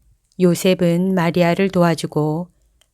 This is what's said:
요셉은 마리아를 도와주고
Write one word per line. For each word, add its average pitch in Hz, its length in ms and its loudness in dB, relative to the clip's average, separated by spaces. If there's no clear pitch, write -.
요셉은 180 760 2
마리아를 175 560 0
도와주고 165 800 -2